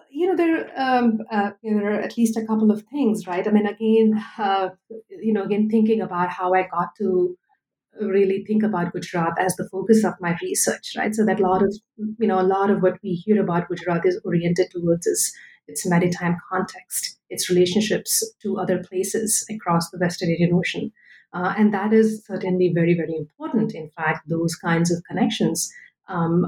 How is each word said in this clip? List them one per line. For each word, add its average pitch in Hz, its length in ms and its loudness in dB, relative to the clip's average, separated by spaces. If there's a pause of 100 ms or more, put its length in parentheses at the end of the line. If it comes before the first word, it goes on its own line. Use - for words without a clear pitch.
you 302 160 -2
know, 370 100 2
there, 330 400 0
um, 247 440 2 (120)
uh, 202 200 0 (100)
you 220 140 -2
know, 208 60 0
there 202 100 0
are 208 100 -2
at - 160 -8
least 226 180 2
a 220 100 -4
couple 220 260 2
of 214 100 0 (100)
things, 220 360 -2
right? 185 200 -4
I 214 40 -2
mean, 208 160 4
again, 220 520 2 (200)
uh, 196 300 0 (400)
you 208 220 -4
know, 196 120 0
again, 214 260 0
thinking 220 320 2
about 175 280 -2
how 185 260 0
I 185 80 4
got 175 340 -4
to 180 400 0 (640)
really 196 460 0
think 214 180 2
about 175 300 -2
Gujarat 175 440 -4
as 180 200 0
the 220 120 -8
focus 214 340 4
of - 180 0
my 175 200 -2
research, - 560 -4
right? 220 160 -2
So 214 120 0
that 220 140 2
a 202 40 2
lot 185 180 2
of, 196 140 2 (220)
you 214 300 -4
know, 185 120 2
a 185 40 2
lot 196 260 2
of 185 120 2
what 180 220 2
we 190 100 -6
hear 202 280 2
about 170 260 0
Gujarat 175 380 -2
is 180 180 0
oriented 175 480 0
towards 170 340 0
its, - 280 -2 (340)
its - 180 -10
maritime 175 520 0 (120)
context, - 720 -8 (100)
its - 200 -6
relationships 180 760 2 (180)
to 190 160 -4
other 180 240 -2
places 208 680 -4
across 170 400 0
the 175 100 -10
Western 175 300 -2
Indian 165 240 2
Ocean. - 380 -2 (420)
Uh, 180 240 -4
and 208 160 4
that 208 200 0
is 220 320 4
certainly 185 480 0
very, 170 220 4
very 160 200 -2
important. 220 600 -2
In 156 140 -12
fact, 160 380 -4
those 165 280 -2
kinds 170 360 0
of 175 120 -2
connections, 180 680 -2 (360)
um, 175 400 0